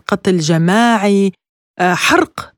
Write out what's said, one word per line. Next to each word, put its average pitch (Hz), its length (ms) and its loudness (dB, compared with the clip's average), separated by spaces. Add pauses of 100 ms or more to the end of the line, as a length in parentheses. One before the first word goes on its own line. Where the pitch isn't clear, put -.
قتل 190 300 -2
جماعي، 196 920 0 (480)
آه، 180 140 0
حرق - 640 -2